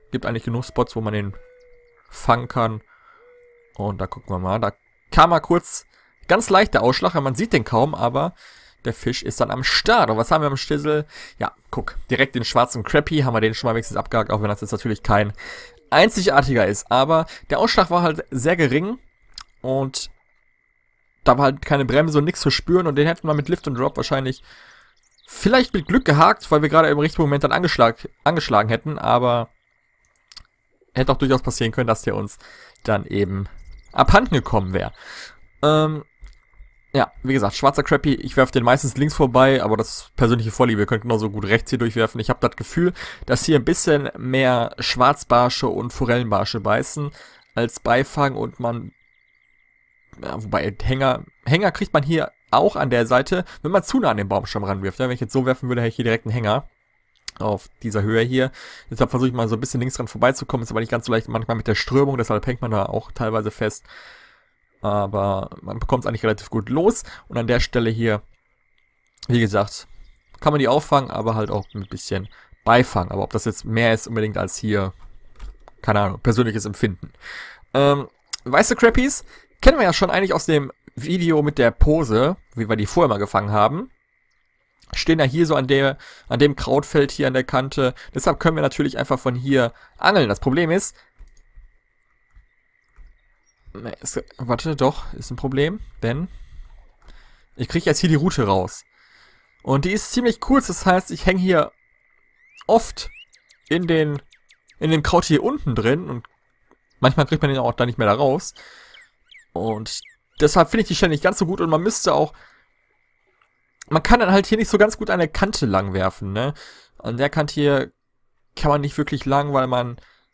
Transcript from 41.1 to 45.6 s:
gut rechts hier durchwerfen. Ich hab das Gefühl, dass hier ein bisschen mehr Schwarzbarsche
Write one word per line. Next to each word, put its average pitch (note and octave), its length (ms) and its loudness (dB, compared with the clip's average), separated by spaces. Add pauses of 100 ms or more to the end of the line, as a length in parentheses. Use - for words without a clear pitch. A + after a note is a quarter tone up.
gut G2+ 140 -8
rechts A2 260 0
hier A#2+ 80 -2
durchwerfen. A2+ 400 0
Ich A2 100 -4
hab B2+ 120 -2
das - 140 0
Gefühl, F3 380 -2 (320)
dass - 200 0
hier D#3+ 120 6
ein A#2 80 0
bisschen D3+ 500 2
mehr B2+ 640 0
Schwarzbarsche B2 920 2